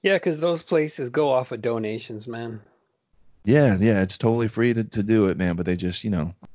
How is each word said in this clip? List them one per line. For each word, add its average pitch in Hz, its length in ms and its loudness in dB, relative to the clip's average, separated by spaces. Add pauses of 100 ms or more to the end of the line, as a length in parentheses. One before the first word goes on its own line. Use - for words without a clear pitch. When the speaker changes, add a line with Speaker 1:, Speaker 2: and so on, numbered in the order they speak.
Speaker 1:
yeah, 190 160 2
'cause 165 220 -2
those 170 240 -2
places 151 460 -2
go 147 220 0
off 127 200 0
of 113 100 -10
donations, 113 680 -6
man. 117 320 -10 (840)
Speaker 2:
Yeah, 120 340 6
yeah, 104 220 4
it's 95 160 -2
totally 117 320 0
free 117 240 2
to, 113 120 -2
to 104 180 -4
do 107 240 4
it, 90 100 0
man. 90 200 0
But 87 80 -4
they 90 120 0
just, 90 280 -6
you 107 40 -2
know, 90 240 -2 (220)